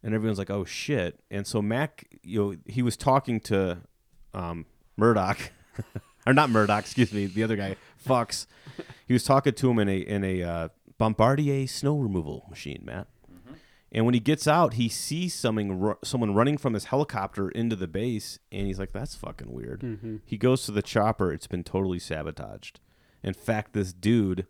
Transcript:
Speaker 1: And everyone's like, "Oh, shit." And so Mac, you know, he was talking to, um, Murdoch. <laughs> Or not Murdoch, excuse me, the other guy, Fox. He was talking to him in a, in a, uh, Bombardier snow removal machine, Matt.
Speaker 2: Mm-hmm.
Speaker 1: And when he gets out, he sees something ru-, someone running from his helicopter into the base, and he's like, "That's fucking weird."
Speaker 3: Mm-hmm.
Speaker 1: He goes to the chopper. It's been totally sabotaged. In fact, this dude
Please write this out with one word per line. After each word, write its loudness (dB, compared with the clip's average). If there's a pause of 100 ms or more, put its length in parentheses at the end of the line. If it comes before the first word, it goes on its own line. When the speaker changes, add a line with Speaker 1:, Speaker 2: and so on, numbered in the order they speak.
Speaker 1:
And -2
everyone's 0
like, -4
"Oh, -2
shit." -4 (120)
And -6
so -2
Mac, -2 (160)
you -4 (120)
know, -10 (100)
he -2
was 0
talking 2
to, 0 (560)
um, -8 (300)
Murdoch. 2 (260)
<laughs> -10 (340)
Or 4
not 6
Murdoch, 4
excuse 2
me, 0
the -2
other 0
guy, -4 (220)
Fox. 0 (640)
He 4
was 4
talking 4
to 2
him 4
in 4
a, 2
in -2
a, 0
uh, -2 (280)
Bombardier 2
snow 0
removal -2
machine, -12
Matt. -10 (200)
Speaker 2:
Mm-hmm. -20 (360)
Speaker 1:
And 2
when 4
he 4
gets 0
out, 4
he 2
sees -4
something -2
ru-, 0
someone 0
running 4
from -2
his -4
helicopter -2
into -2
the -6
base, -6 (140)
and -4
he's -4
like, -6
"That's -8
fucking -12
weird." -10
Speaker 3:
Mm-hmm. -8
Speaker 1:
He -8
goes 4
to -8
the 0
chopper. 2
It's -8
been -4
totally -2
sabotaged. -10 (460)
In -4
fact, -4
this -2
dude 2